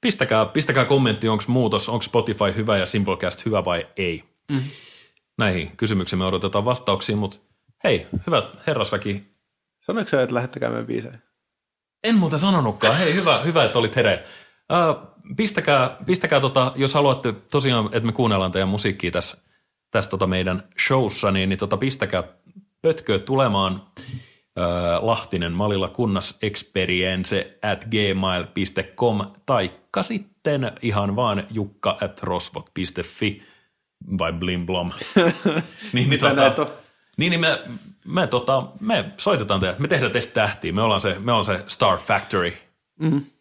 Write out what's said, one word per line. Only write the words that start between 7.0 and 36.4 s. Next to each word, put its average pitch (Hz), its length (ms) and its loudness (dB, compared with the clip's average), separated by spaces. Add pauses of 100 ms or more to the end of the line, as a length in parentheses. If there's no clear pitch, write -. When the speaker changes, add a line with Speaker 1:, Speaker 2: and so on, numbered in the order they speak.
Speaker 1:
mut 101 260 -4 (420)
hei, - 240 0 (200)
hyvät 165 180 0 (220)
herrasväki. 104 560 -2 (600)
Speaker 2:
Sanoitko 214 240 -4
sä, 139 120 4
että 123 140 0
lähettäkää 123 340 -2
meidän 117 180 -4
biisejä? 117 320 -6 (840)
Speaker 1:
En 226 120 2
muuten 156 240 2
sanonutkaan. 143 580 2
Hei, 165 160 4
hyvä, 170 260 4
hyvä, 160 240 2
että - 160 2
olit - 160 0
hereillä. 107 280 2 (480)
Ö, 165 240 4 (420)
pistäkää, 147 680 2
pistäkää 170 340 2
tota, 131 360 2
jos 135 180 0
haluatte 131 400 2 (180)
tosiaan, 127 340 2
että 113 200 -2
me 113 60 2
kuunnellaan 98 400 2
teidän 95 180 0
musiikkia 98 420 -2
tässä, - 260 -4 (540)
tässä - 180 0
tota 95 180 0
meidän 92 360 0 (240)
showssa, 113 440 2
niin, 95 180 2
niin 95 100 0
tota, 101 180 -2
pistäkää 104 460 -2 (580)
pötköä - 380 0
tulemaan. 101 640 0 (760)
Ö, 90 40 -2 (400)
Lahtinen 90 500 -2
Malilla 95 380 0
kunnas 101 520 -2
experience 92 1160 -2 (140)
at - 200 -4
gmail 95 600 0
piste 92 300 -4 (140)
com 110 240 2 (240)
taikka 123 580 -2
sitten 147 680 -4 (100)
ihan 101 340 0
vaan 107 360 0
jukka 101 500 -4
at - 220 -6
rosvot - 500 -6
piste 87 300 -6
fi 101 400 -6 (760)
vai 82 140 -2
blimblom. 87 580 -4
Speaker 2:
<laughs> - 100 -14 (140)
Speaker 1:
Niin, 170 480 2 (300)
niin, 127 160 2
Speaker 2:
Mitä 139 200 4
Speaker 1:
tota, 139 120 4